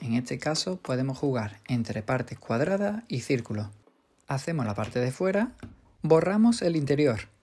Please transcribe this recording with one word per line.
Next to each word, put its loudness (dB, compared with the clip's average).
En -2
este -2
caso -4
podemos -4
jugar -2
entre -2
partes -4
cuadradas -2
y -4
círculos. -2
Hacemos -2
la -2
parte -4
de 0
fuera, 0
borramos 6
el 2
interior 2